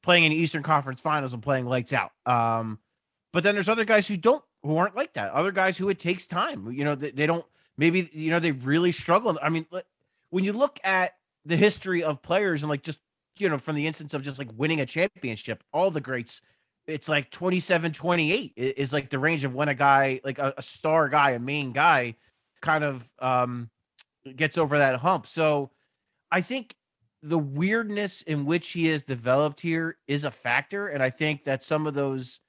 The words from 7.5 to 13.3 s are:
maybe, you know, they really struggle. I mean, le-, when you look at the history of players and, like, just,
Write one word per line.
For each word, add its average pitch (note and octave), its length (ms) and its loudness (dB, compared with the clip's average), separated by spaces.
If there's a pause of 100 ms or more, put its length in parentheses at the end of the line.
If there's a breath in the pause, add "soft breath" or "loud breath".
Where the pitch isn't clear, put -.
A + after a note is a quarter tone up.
maybe, E3+ 340 2
you D#3 200 -4
know, E3+ 80 4
they D#3+ 120 0
really D3 400 2
struggle. F#3 500 2
I D3 80 0
mean, D#3+ 220 -2
le-, F3+ 120 -8 (480)
when F#3 120 0
you G3+ 80 0
look C4+ 320 0
at F#3 320 0 (300)
the E3 100 0
history F#3 480 2
of D3+ 180 -4
players F3 420 0
and, D3+ 60 -4
like, C#3+ 120 -2
just, - 180 -10 (380)